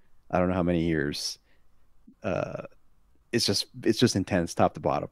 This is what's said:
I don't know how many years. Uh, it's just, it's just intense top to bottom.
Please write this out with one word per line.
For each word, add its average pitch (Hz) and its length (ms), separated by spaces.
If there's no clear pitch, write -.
I - 80
don't 90 100
know 90 60
how 92 80
many 87 220
years. 78 540
Uh, - 400
it's 117 140
just, - 200
it's 113 140
just 120 180
intense 90 380
top 95 200
to - 60
bottom. 71 320